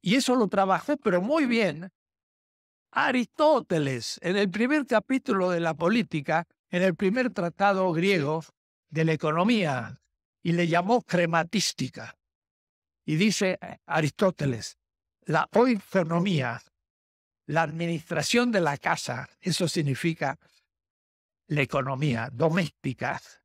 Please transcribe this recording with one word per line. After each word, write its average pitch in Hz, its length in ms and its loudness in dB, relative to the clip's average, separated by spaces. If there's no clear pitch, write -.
Y 185 140 2
eso 254 200 2
lo 220 120 2
trabajó, 196 500 0
pero 180 240 0
muy 285 240 0
bien, 190 440 -2
Aristóteles, 247 1300 0
en 180 140 -2
el 202 140 2
primer 240 360 0
capítulo 214 640 0
de 175 120 0
la 165 120 0
Política, 165 760 0
en 180 140 0
el 185 120 2
primer 233 360 0
tratado 190 640 0
griego 160 500 0
de 160 160 0
la 160 80 2
economía, 156 880 0
y 170 120 0
le 175 140 2
llamó 180 340 2
crematística. 165 1160 -2
Y 156 100 -2
dice, 190 460 0
eh, - 240 -14
Aristóteles, 151 920 -2
la 156 320 0
oikonomía, 175 1080 0
la 156 180 0
administración 170 880 -2
de 202 100 2
la 143 160 0
casa, 135 520 -4
eso 170 260 -2
significa 151 680 -2
la 147 140 0
economía 131 680 -2
doméstica 147 880 -4